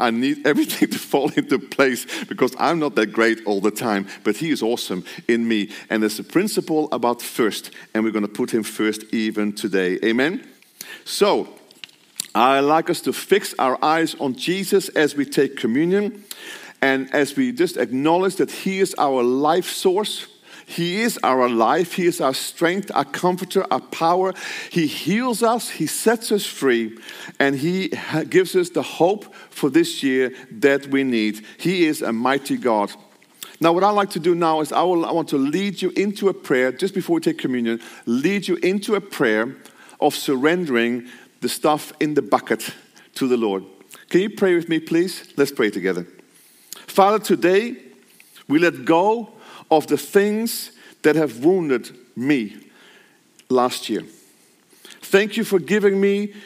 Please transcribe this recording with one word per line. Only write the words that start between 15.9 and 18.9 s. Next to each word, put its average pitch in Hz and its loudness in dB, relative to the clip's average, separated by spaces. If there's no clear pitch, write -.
and 135 0
as 139 0
we 127 2
just 165 -2
acknowledge 160 0
that 143 0
he 190 -4
is 185 0